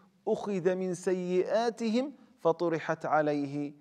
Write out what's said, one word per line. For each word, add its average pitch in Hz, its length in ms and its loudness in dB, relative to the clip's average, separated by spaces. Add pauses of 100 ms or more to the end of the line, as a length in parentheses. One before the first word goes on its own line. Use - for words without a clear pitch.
(320)
أخذ 185 420 0
من 185 200 -2
سيئاتهم 214 1200 0 (260)
فطرحت 165 680 0
عليه 147 760 0